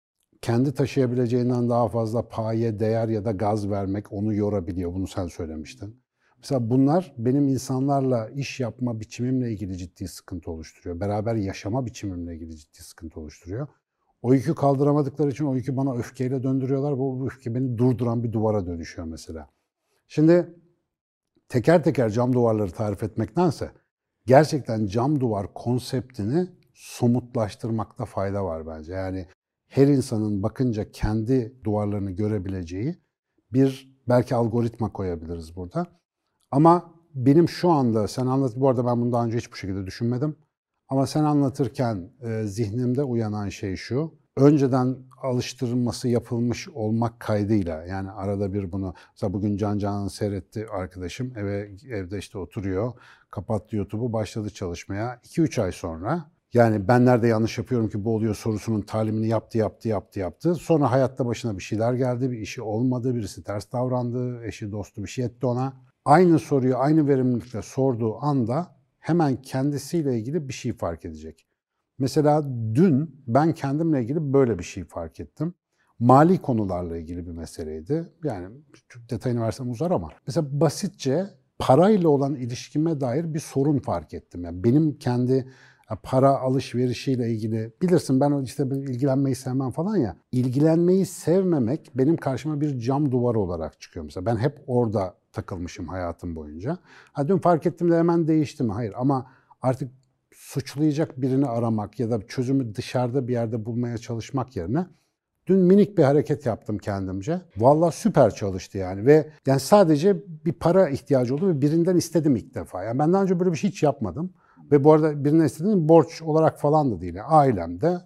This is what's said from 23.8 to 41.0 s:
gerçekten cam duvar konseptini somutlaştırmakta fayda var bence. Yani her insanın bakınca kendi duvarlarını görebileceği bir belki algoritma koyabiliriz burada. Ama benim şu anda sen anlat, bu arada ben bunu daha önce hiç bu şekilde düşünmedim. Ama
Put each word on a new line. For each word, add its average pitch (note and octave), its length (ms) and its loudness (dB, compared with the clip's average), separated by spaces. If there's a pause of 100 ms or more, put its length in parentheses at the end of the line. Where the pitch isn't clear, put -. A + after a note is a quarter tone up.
gerçekten B2 600 6
cam B2 340 0
duvar G#2 340 -2
konseptini B2+ 920 -2 (260)
somutlaştırmakta A#2 1300 -2
fayda G2 400 -4
var D#2+ 220 -8
bence. D#2+ 260 -12
Yani F#2+ 320 -6 (420)
her C#3 200 4
insanın G#2+ 560 0
bakınca G#2 480 -4
kendi A2 720 -2
duvarlarını G#2 480 -2
görebileceği F#2+ 840 -4 (580)
bir C3+ 540 0
belki B2 280 2
algoritma A#2 580 -2
koyabiliriz E2+ 600 -8
burada. F#2 440 -8 (520)
Ama E3 420 6 (220)
benim C#3 340 6
şu - 200 0
anda A2+ 380 2
sen B2+ 200 -4
anlat, C3 280 0
bu C3+ 140 2
arada B2 160 2
ben A#2+ 160 0
bunu A#2+ 120 0
daha A#2 120 2
önce A#2 120 -2
hiç - 140 -6
bu - 40 -18
şekilde F#2+ 300 -6
düşünmedim. A#2+ 500 -4 (540)
Ama C3+ 180 0